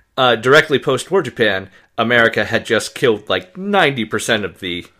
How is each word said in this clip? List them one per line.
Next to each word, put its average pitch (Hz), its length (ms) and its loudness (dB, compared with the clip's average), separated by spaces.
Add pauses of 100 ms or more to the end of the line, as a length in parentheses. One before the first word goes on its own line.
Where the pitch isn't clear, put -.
(160)
uh, 127 180 2
directly 135 460 2
post-war 156 420 -2
Japan, 104 480 -2 (260)
America 113 480 2
had 110 220 -4
just - 300 -2
killed, 113 320 0
like, 95 280 -4
ninety 180 480 0
percent 110 400 -2
of 82 140 -12
the 87 280 -4 (140)